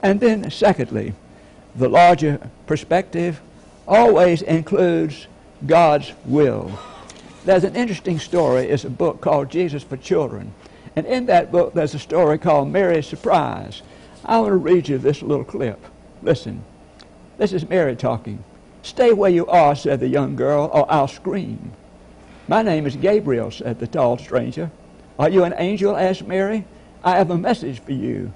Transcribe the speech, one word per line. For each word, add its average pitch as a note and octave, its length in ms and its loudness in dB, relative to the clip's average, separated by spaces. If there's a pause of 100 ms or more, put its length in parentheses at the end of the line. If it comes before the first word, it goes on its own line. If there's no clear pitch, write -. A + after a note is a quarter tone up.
And G3+ 180 2
then, A3 300 0
secondly, A2 640 -2 (640)
the B2 120 0
larger D#3 520 6 (260)
perspective E3+ 720 -2 (460)
always F#3 560 6
includes E3 840 0 (380)
God's D3+ 480 4 (120)
will. A#2+ 480 0 (720)
There's F3+ 200 4
an G3 120 -4
interesting F#3+ 420 -4
story. C3 480 0
It's - 180 -2
a C#3 60 -10
book D#3 300 -4
called C#3+ 280 0
Jesus D3+ 340 -4
for - 140 -12
Children. G#2+ 560 -4 (440)
And D#3 100 -6
in B3+ 200 -4
that A3+ 260 2
book, F3 200 2
there's D#3 220 -2
a D3 40 -8
story D#3 380 0
called D3 340 0
Mary's F3 360 0
Surprise. A2 760 -4 (420)
I A3+ 160 2
want G#3+ 100 0
to G3 60 2
read E3 320 2
you C#3 100 -2
this C#3 240 0
little C3+ 220 -4
clip. A2 380 -8 (400)
Listen. A#2+ 400 -4 (760)
This G3+ 140 -2
is D#3 160 -4
Mary D3+ 280 0
talking. A#2 460 -6 (400)
"Stay A#3+ 300 2
where G3 180 2
you E3+ 160 2
are," D3+ 280 4
said C#3 260 -2
the C3 80 -2
young C3+ 280 -2
girl, C#3+ 380 0
"or C#3+ 160 4
I'll C#3+ 180 2
scream." - 640 -10 (720)
"My G#3 160 2
name D#3 240 0
is B2+ 100 -6
Gabriel," C#3 540 0
said - 280 -8
the A#2+ 80 -8
tall B2 320 0
stranger. C3 520 -6 (480)
"Are D3+ 120 2
you F#3 140 4
an F3 120 -2
angel?" G3 400 -2
asked F3+ 300 -2
Mary. G3 380 -4 (380)
"I F3+ 140 2
have F3+ 140 2
a F3 80 -2
message E3+ 420 -4
for - 120 -10
you." A2+ 440 -6